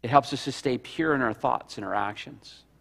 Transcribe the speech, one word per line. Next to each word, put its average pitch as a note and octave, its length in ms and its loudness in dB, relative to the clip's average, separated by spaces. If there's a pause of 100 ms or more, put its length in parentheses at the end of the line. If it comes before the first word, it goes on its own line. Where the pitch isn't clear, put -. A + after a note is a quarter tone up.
It A2+ 100 -6
helps C#3 220 6
us C3+ 120 -6
to C3+ 80 -4
stay B2+ 260 -2
pure D#3+ 340 -2
in C3+ 100 2
our A2+ 100 2
thoughts - 440 -2
and G#2+ 80 -8
our F#2+ 80 -4
actions. - 680 -6 (180)